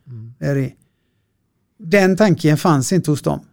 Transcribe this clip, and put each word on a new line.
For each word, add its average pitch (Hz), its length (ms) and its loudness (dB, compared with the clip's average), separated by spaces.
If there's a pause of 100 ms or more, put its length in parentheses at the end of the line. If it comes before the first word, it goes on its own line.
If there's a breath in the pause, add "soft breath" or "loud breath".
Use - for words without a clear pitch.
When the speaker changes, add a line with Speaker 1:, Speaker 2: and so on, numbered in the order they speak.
Speaker 1:
Mm. 117 300 -18
Speaker 2:
är 143 160 -4
det." 131 180 -4 (1040)
Den 190 380 2
tanken 160 400 2
fanns 151 360 0
inte 175 180 0
hos 143 120 -2
dem. 73 180 -4 (120)